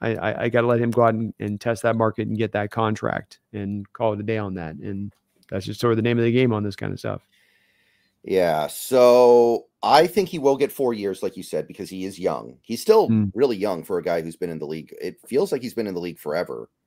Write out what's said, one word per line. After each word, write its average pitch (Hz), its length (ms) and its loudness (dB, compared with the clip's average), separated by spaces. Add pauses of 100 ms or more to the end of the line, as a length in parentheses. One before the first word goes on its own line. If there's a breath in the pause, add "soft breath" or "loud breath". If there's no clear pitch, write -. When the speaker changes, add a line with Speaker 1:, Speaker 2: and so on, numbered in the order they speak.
Speaker 1:
I, 110 140 0
I, - 300 -4
I 120 40 0
gotta 120 160 2
let 120 160 2
him 120 80 0
go 117 140 4
out 113 100 6
and, 110 260 -4
and 104 220 -6
test 117 220 -4
that 113 120 2
market 110 320 0
and 107 120 -4
get 110 140 -2
that 104 180 -2
contract - 680 -4 (140)
and 101 400 -6
call 110 200 0
it 101 60 -6
a 104 40 -8
day 110 160 -2
on 98 160 -6
that. 80 220 -10
And 101 360 -10 (360)
that's 95 160 -6
just 104 140 -8
sort 117 140 2
of - 20 2
the 110 80 0
name 120 140 2
of 117 80 2
the 120 80 2
game 127 180 4
on 104 120 0
this 101 120 -6
kind - 160 -8
of 98 80 -10
stuff. 104 260 -8 (960)
Speaker 2:
Yeah. 82 460 0
So 123 1000 6 (140)
I 139 240 6
think 180 220 0
he 170 120 -8
will 139 180 2
get 131 160 -2
four 123 200 0
years, 101 300 -6
like 95 140 -6
you 90 60 -12
said, 87 260 -6
because 87 200 -12
he 92 140 -10
is 95 160 -10
young. 64 440 -4
He's 117 180 -8
still 214 260 4
Speaker 1:
Hmm. 107 260 2
Speaker 2:
really 120 220 0
young 92 280 -4
for 92 140 -4
a 82 60 -4
guy 85 180 0
who's 82 140 -8
been 87 140 -6
in 80 100 -8
the 76 80 -10
league. 80 320 -10
It 90 160 -10 (100)
feels 165 280 -2
like 131 80 -2
he's 113 120 -10
been 110 140 -4
in 98 60 -6
the 87 80 -6
league 87 180 -8
forever. 73 500 -6 (180)